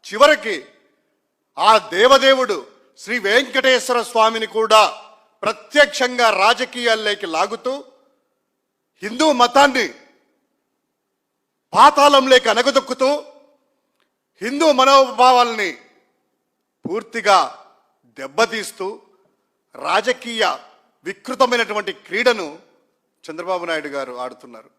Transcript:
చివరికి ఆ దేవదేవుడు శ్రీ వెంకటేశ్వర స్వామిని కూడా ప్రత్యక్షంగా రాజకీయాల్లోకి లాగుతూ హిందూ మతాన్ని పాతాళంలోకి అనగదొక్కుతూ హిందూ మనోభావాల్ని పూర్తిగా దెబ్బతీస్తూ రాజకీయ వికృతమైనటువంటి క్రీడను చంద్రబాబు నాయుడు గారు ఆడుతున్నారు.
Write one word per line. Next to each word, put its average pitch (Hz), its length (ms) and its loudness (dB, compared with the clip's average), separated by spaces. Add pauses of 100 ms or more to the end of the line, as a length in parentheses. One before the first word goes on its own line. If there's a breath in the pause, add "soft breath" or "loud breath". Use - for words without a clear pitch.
చివరికి 247 460 0 (1120)
ఆ 220 40 6 (220)
దేవదేవుడు 262 640 2 (460)
శ్రీ 226 140 -8 (100)
వెంకటేశ్వర 254 720 0 (120)
స్వామిని 220 460 0
కూడా 220 240 4 (640)
ప్రత్యక్షంగా 247 840 0 (160)
రాజకీయాల్లోకి 220 840 -2 (100)
లాగుతూ 220 360 -4 (1300)
హిందూ 240 240 -2 (140)
మతాన్ని 254 460 2 (1900)
పాతాళంలోకి 269 760 4
అనగదొక్కుతూ 262 580 -2 (1300)
హిందూ 285 260 -2 (100)
మనోభావాల్ని 247 920 4 (1120)
పూర్తిగా 208 540 -2 (800)
దెబ్బతీస్తూ 196 680 -4 (1000)
రాజకీయ 220 580 -4 (640)
వికృతమైనటువంటి 214 840 -4 (140)
క్రీడను 214 400 -2 (800)
చంద్రబాబు 170 420 -8
నాయుడు 151 280 -6
గారు 127 180 -10 (100)
ఆడుతున్నారు. 123 540 -18